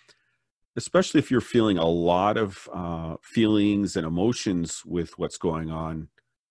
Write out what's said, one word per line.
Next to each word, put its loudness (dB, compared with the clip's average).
especially 2
if 2
you're 2
feeling 2
a 2
lot 2
of, -4
uh, -8
feelings 2
and -2
emotions -2
with -6
what's -6
going -4
on. -8